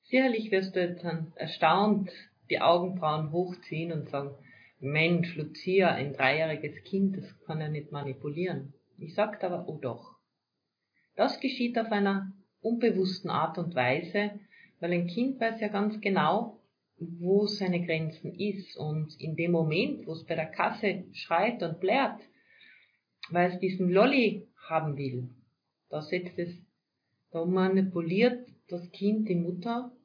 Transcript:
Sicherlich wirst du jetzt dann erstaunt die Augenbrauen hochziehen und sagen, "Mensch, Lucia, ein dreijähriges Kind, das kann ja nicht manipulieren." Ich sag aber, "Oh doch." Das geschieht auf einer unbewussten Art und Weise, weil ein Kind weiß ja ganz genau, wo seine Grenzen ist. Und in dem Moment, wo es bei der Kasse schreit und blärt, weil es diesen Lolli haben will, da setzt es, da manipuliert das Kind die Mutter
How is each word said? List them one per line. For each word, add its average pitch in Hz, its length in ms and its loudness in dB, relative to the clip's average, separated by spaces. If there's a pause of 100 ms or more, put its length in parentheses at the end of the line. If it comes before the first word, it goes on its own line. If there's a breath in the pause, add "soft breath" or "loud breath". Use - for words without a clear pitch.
Sicherlich 247 480 2
wirst 190 260 0
du 185 40 2
jetzt 175 240 -2
dann 165 320 -4
erstaunt 185 760 2 (380 loud breath)
die - 100 0
Augenbrauen 160 720 2
hochziehen 170 600 -4
und 151 180 -6
sagen, 139 240 -6 (460 loud breath)
"Mensch, 160 560 2
Lucia, 180 560 2
ein 139 220 -2
dreijähriges 151 720 0
Kind, 190 320 2
das - 280 -12
kann 156 160 -4
ja 151 80 -4
nicht 151 220 -6
manipulieren." 147 840 -6 (240)
Ich 156 160 -14
sag 214 300 0
aber, 175 260 -4
"Oh 151 100 -8
doch." - 360 -8 (1000)
Das 247 240 0
geschieht 240 380 -2
auf 220 140 -2
einer 196 420 0 (280)
unbewussten 190 680 0
Art 165 300 0
und - 160 -4
Weise, 170 640 0 (400 loud breath)
weil 175 140 0
ein 175 120 2
Kind 254 340 -2
weiß 226 220 0
ja 208 60 -2
ganz 208 340 0
genau, 196 580 2 (420)
wo 175 460 2
seine 180 380 0
Grenzen 160 480 -4
ist. 196 440 -6
Und 151 420 -4
in 156 160 -6
dem 170 160 0
Moment, 165 560 0
wo 160 60 -8
es 160 100 -10
bei 165 120 -6
der 160 120 -4
Kasse 180 680 -2
schreit 196 500 0
und 165 160 -4
blärt, 233 420 0 (1080 soft breath)
weil 175 220 2
es 180 80 -6
diesen 185 300 0
Lolli 220 580 4 (200)
haben 151 300 -2
will, 127 320 -6 (600)
da 151 120 -6
setzt 175 360 -6
es, 175 120 -4 (840)
da 165 140 -4
manipuliert 190 1000 2 (200)
das 175 240 -10
Kind 214 360 0
die 180 80 2
Mutter 180 560 -2 (140)